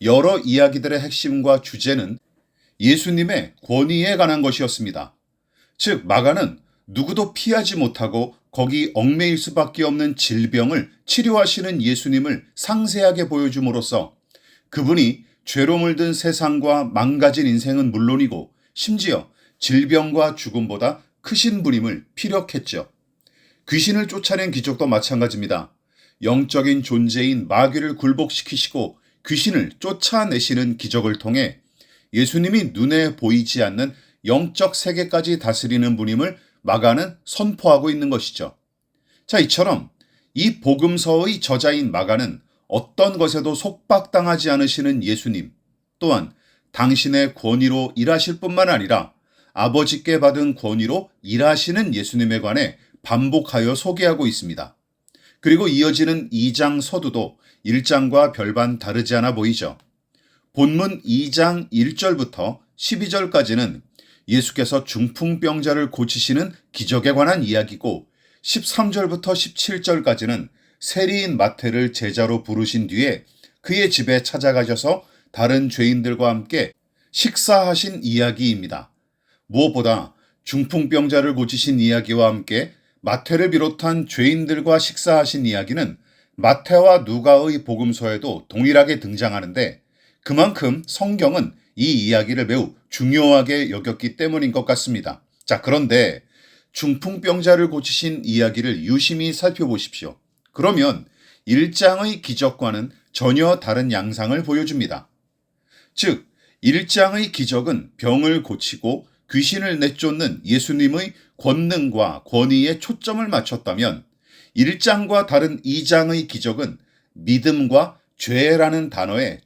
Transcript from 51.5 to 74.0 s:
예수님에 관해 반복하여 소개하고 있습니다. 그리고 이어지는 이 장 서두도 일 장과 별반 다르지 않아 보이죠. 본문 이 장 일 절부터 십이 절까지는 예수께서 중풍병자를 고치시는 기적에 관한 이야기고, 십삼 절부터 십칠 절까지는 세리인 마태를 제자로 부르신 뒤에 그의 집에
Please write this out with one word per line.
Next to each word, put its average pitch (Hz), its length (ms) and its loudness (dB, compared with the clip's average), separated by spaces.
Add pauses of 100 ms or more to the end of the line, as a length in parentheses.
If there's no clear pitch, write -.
예수님에 110 460 -2
관해 117 380 -4 (240)
반복하여 131 720 0
소개하고 170 520 0
있습니다. 82 500 -8 (640)
그리고 165 280 4
이어지는 156 600 2
이 117 220 0
장 147 280 0
서두도 127 580 -6 (260)
일 123 180 0
장과 139 500 2
별반 113 460 -2
다르지 117 380 -4
않아 120 180 2
보이죠. 107 420 -2 (800)
본문 165 500 2
이 135 260 0
장 170 400 0
일 117 260 0
절부터 131 640 -4 (160)
십이 196 340 -6
절까지는 220 720 0 (460)
예수께서 135 560 0
중풍병자를 151 1040 -2
고치시는 135 640 -2 (200)
기적에 123 400 -2
관한 147 300 2
이야기고, 107 640 -4 (360)
십삼 - 500 -2
절부터 180 420 -2
십칠 175 480 -4
절까지는 120 680 -2 (320)
세리인 190 560 -2
마태를 120 560 0
제자로 113 500 -2
부르신 110 460 -2
뒤에 160 360 -2 (360)
그의 190 300 0
집에 127 320 0